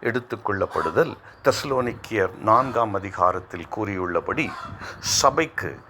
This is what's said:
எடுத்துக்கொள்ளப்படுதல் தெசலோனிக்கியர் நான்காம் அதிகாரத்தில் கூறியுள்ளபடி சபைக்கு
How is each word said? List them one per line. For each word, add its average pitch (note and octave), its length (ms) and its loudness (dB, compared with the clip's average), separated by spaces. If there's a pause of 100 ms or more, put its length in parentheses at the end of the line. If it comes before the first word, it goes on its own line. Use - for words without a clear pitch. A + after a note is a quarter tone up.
எடுத்துக்கொள்ளப்படுதல் G#2 1120 0 (300)
தெசலோனிக்கியர் A2+ 920 0
நான்காம் A2+ 560 4
அதிகாரத்தில் F#2 800 -2
கூறியுள்ளபடி G2 720 -2 (500)
சபைக்கு C3+ 760 0 (140)